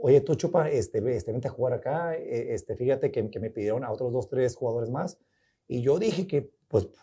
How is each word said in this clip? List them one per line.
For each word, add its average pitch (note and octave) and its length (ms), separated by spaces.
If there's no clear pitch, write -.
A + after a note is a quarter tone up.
oye, C3+ 180
tú, D#3+ 140
Chupa, E3 340
este, A2+ 320
ve, A#2+ 160
este, G#2+ 160
vente A#2+ 160
a B2 40
jugar B2 200
acá. D#3+ 440
Eh, A#2+ 380
este, G#2+ 220
fíjate C3 360
que, G#2+ 180
que F#2+ 100
me A2 100
pidieron A2 340
a A2+ 80
otros A#2+ 200
dos, B2 160
tres B2+ 280
jugadores A#2 340
más". D#3+ 280
Y B2+ 120
yo C#3 200
dije F#3+ 260
que, C#3+ 240
pues, G2+ 220